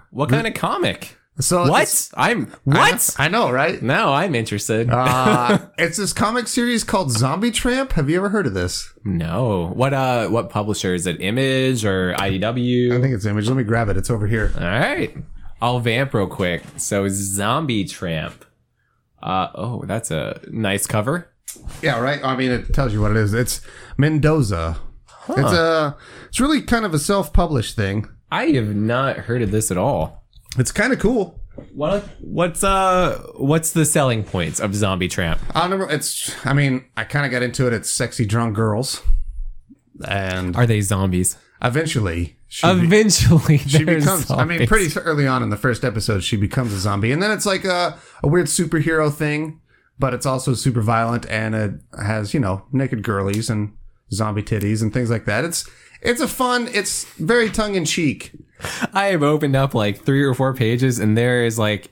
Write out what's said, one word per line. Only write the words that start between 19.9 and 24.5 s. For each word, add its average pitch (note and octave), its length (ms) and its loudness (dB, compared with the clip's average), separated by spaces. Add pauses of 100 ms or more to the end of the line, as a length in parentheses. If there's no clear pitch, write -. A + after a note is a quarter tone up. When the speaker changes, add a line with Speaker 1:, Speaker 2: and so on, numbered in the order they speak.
Speaker 1:
a C#2+ 380 -6
nice - 380 -2
cover. C3+ 440 -2 (520)
Speaker 2:
Yeah, B2+ 180 0
right. C#3 240 -2
I C3 100 0
mean, B2+ 160 0
it B2 220 -2
tells B2+ 220 2
you G#2 80 2
what G#2+ 80 2
it G#2+ 80 2
is. G#2 160 2
It's A#2+ 260 -2 (380)
Mendoza. C#3 800 2 (280)